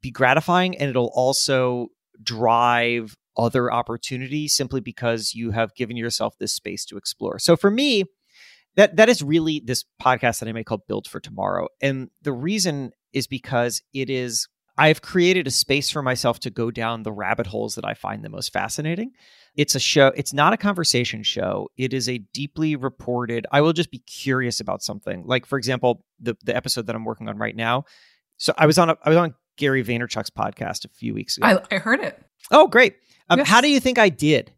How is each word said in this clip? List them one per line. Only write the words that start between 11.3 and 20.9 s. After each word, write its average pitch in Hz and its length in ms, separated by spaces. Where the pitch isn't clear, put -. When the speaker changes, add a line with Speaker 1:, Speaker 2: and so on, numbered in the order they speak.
Speaker 1:
And 135 300
the 147 100
reason 151 580
is 131 140
because 120 560
it 135 160
is 123 380
I've 156 240
created 185 440
a 135 40
space 139 400
for 147 120
myself 123 380
to 123 100
go 117 200
down 113 320
the 107 100
rabbit 104 340
holes 107 280
that 101 100
I 104 100
find 104 300
the 104 60
most 101 220
fascinating. 165 600
It's 143 200
a 135 60
show, 139 260
it's - 160
not 147 220
a - 20
conversation 156 680